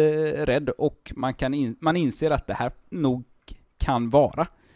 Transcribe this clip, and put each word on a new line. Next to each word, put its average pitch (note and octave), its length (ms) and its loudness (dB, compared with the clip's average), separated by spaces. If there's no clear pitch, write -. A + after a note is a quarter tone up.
rädd C3+ 240 0
och - 460 -4
man C3 180 -4
kan C3+ 200 -2
in-, C3 260 -2
man D#3+ 160 0
inser D#3 360 0
att C3+ 160 -2
det G2 60 -4
här B2 180 -4
nog B2+ 340 0
kan A#2+ 320 0
vara D3 380 4